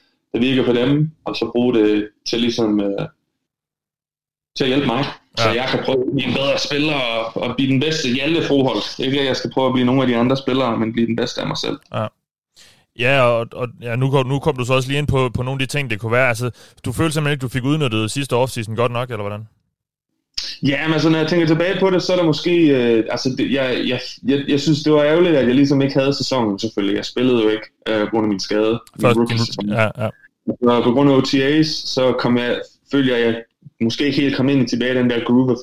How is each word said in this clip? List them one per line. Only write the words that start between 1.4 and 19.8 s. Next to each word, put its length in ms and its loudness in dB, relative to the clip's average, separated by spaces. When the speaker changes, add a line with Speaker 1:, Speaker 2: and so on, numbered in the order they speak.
Speaker 1:
bruge 200 2
det 340 2
til 120 -2
ligesom, 400 0
øh, 260 -4
til 80 -2
at 40 2
hjælpe 180 0
mig. 180 0
Så 100 2
Speaker 2:
Ja. 60 0
Speaker 1:
jeg 160 -2
kan 140 -2
prøve 160 0
at 140 -2
blive 140 -2
en 60 -2
bedre 240 0
spiller 360 -2
og, 480 -4
og 140 -4
blive 140 0
den 100 2
bedste 340 -2
Hjalte 280 0
Froholt. 560 0
Ikke 220 -2
at 60 0
jeg 100 0
skal 160 -6
prøve 140 2
at 60 2
blive 140 2
nogle 160 4
af 60 2
de 80 2
andre 200 2
spillere, 420 -2
men 140 -2
blive 140 0
den 100 -2
bedste 240 -4
af 60 -4
mig 100 -4
selv. 220 -6
Speaker 2:
Ja. 120 -4
Ja, 240 2
og, 300 2
og 160 -6
ja, 140 -6
nu 140 0
kom, 160 2
nu 120 -2
kom 180 -2
du 80 -4
så 100 0
også 140 0
lige 100 -2
ind 100 -2
på, 260 2
på 80 -4
nogle 200 -4
af 60 -4
de 100 -10
ting, 120 -6
det 100 -4
kunne 120 -4
være. 160 4
Altså, 220 -2
du 80 -6
følte 200 0
simpelthen 220 -2
ikke, 80 -6
du 60 -6
fik 160 -4
udnyttet 460 0
sidste 260 -4
offseason 400 -2
godt 160 0
nok, 180 -6
eller 120 -8
hvordan? 260 -10